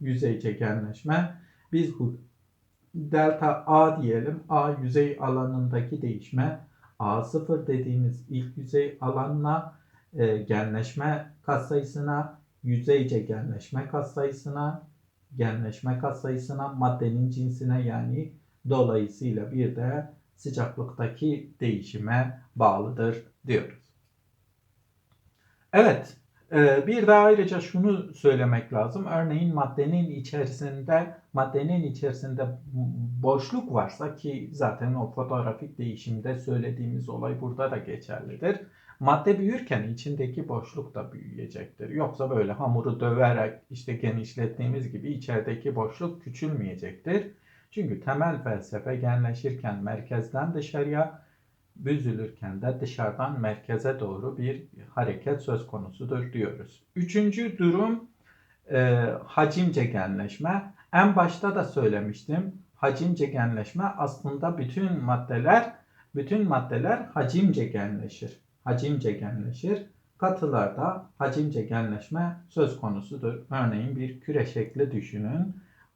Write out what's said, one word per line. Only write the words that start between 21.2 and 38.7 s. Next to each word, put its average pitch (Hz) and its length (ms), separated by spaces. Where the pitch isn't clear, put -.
değişime 113 840
bağlıdır 113 680
diyoruz. - 460
Evet, 202 440
e, 143 360
bir 214 200
de 208 60
ayrıca 208 460
şunu 190 540
söylemek 123 600
lazım. 120 320
Örneğin 165 500
maddenin 147 560
içerisinde, 139 1040
maddenin 143 500
içerisinde 131 640
boşluk 139 500
varsa 151 420
ki 135 380
zaten 123 400
o 120 180
fotoğrafik 123 640
değişimde 117 640
söylediğimiz 123 680
olay 123 320
burada 127 300
da 117 60
geçerlidir. - 800